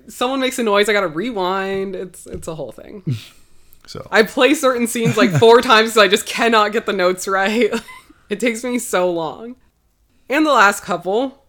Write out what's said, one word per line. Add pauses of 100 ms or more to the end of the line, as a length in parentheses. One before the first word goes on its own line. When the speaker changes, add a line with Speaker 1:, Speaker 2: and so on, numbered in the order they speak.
Speaker 1:
someone
makes
a
noise,
I
gotta
rewind.
It's,
it's
a
whole
thing.
Speaker 2:
<laughs> (680)
So
Speaker 1:
I
play
certain
scenes,
like,
four
<laughs>
times
'cause
I
just
cannot
get
the
notes
right. (360)
<laughs>
It
takes
me
so
long. (760)
And
the
last
couple